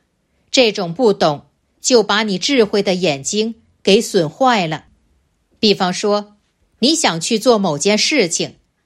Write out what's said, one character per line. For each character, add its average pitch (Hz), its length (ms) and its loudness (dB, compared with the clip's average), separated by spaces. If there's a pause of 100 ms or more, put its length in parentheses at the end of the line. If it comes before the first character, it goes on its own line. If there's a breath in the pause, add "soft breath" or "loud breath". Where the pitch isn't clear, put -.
(520)
这 240 200 4
种 175 220 -6
不 220 180 2
懂 156 360 -2 (340)
就 233 220 4
把 208 200 0
你 202 140 -4
智 254 260 2
慧 202 200 0
的 196 100 0
眼 156 300 -2
睛 220 320 -4 (260)
给 202 180 4
损 185 300 -2
坏 226 380 0
了。 151 180 -8 (760)
比 208 140 2
方 180 180 -2
说， 208 460 -4 (420)
你 277 140 2
想 190 260 -2
去 214 200 -2
做 233 180 2
某 170 200 -2
件 202 200 0
事 214 320 0
情， - 280 -8 (280)